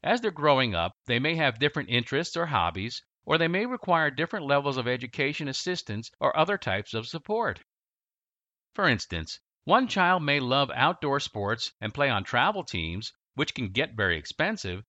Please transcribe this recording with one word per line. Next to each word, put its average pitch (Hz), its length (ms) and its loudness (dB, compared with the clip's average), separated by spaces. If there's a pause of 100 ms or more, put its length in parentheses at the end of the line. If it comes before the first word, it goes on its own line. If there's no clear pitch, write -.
As 233 140 4
they're 226 120 -2
growing 139 440 4
up, 85 160 0 (140)
they 117 120 2
may 151 180 0
have 135 240 0
different 143 280 0
interests 123 480 -2
or 170 120 -2
hobbies, 95 540 -2 (240)
or 156 120 2
they 165 100 2
may 185 180 0
require 170 460 0
different 160 340 -4
levels 139 300 2
of 120 100 -2
education 127 640 -2
assistance 131 720 -6
or 135 180 2
other 180 200 2
types 104 360 -4
of 113 140 -6
support. 208 540 -4 (1120)
For 202 120 0
instance, 90 540 0 (240)
one 240 240 4
child 180 340 2
may 143 200 2
love 131 340 2
outdoor 139 460 2
sports 104 580 -4
and 107 140 -6
play 143 160 2
on 101 160 0
travel 170 400 0
teams, 85 480 -6 (220)
which 147 180 -2
can 120 160 -4
get 120 260 -2
very 95 220 2
expensive 104 720 -6